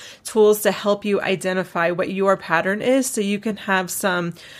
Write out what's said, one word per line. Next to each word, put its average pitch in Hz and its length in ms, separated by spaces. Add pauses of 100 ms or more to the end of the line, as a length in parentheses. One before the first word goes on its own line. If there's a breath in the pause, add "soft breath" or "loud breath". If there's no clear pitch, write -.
(240 loud breath)
tools 214 380
to 190 100
help 202 320
you 202 160
identify 185 720
what 175 180
your 190 260
pattern 208 460
is 254 240
so - 140
you 202 180
can 208 200
have 185 320
some 175 440 (260 loud breath)